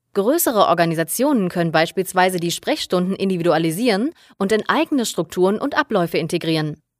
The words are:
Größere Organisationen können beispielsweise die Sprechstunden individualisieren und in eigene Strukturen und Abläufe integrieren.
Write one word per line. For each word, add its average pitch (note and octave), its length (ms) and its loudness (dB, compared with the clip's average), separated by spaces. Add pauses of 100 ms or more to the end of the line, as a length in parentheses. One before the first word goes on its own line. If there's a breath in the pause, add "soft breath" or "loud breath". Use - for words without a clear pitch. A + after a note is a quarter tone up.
(140)
Größere A#3+ 520 2
Organisationen F3 800 0
können E3+ 220 -2
beispielsweise F3+ 720 0
die E3+ 100 -2
Sprechstunden F#3 640 -2
individualisieren F#3 960 0 (260 soft breath)
und G3 140 -2
in G#3+ 180 0
eigene C4+ 380 0
Strukturen F#3 540 0
und - 160 -4
Abläufe G3 420 0
integrieren. D#3 640 -2 (200)